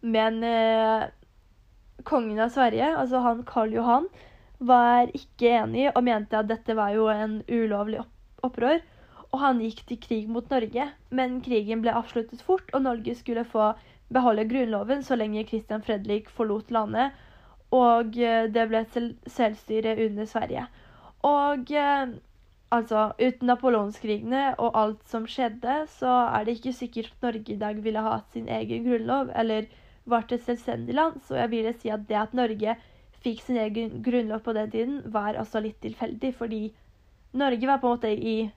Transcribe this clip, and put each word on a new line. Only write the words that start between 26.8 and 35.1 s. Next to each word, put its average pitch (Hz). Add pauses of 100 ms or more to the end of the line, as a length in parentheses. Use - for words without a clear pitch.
at -
Norge 226
i 214
dag 208
ville 220
hatt 220
sin 226
egen 226
grunnlov, 247
eller 220 (400)
vært 233
et 240
selvstendig 240
land. 311
Så -
jeg 240
ville 226
si 226
at 214
det 214
at 214
Norge 226 (460)
fikk 233
sin 247
egen 220
grunnlov 220
på 226
den 214
tiden, 247